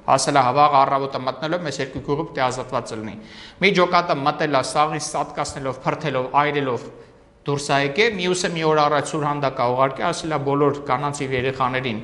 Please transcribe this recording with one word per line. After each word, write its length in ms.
Ասել 260
է, 100
"Հավաղ 340
առավոտը 400
մտնելով 460
մեզ 140
երկու 260
գյուղը 200
պետք 140
է 60
ազատված 500
լինի"։ 180
Մի 100
ջոկատը 460
մտել 400
է, 80
սաղին 400
սատկացնելով, 760
փրթելով, 460
այրելով 480
դուրս 220
ա 100
եկել, 380
մյուսը 340
մի 140
օր 160
առաջ 320
սուրհանդակ 480
ա 80
ուղարկել, 400
ասել 260
ա, 60
"Բոլոր 440
կանանց 360
և 160
երեխաներին 680